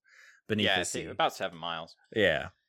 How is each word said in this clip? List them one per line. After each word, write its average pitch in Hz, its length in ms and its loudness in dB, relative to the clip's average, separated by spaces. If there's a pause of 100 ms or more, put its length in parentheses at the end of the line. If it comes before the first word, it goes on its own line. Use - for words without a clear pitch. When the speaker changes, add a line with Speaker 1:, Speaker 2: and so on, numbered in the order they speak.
(480)
Speaker 1:
beneath 107 200 2
Speaker 2:
Yeah, 98 80 4
Speaker 1:
the 90 60 2
Speaker 2:
it's 87 100 -2
Speaker 1:
sea. 117 140 -4
Speaker 2:
about 113 300 0
seven 90 220 -6
miles. 82 380 -8 (200)
Speaker 1:
Yeah. 80 340 2 (200)